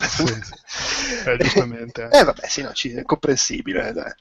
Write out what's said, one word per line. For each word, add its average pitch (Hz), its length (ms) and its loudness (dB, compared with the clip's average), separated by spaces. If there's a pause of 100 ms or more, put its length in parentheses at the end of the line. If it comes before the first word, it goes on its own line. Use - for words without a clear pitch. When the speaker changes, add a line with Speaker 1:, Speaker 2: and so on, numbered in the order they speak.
Speaker 1:
Sì, - 160 0
sì. 117 100 2 (960)
Eh, 123 100 2
giustamente. 120 720 0
Speaker 2:
<laughs> - 60 2
Eh, 208 60 12
vabbè, - 240 0
sì, - 160 -4
no, 123 100 -6
ci... 123 200 -6
è 120 100 -6
comprensibile, - 840 0
eh, - 40 -6
dai. - 280 -8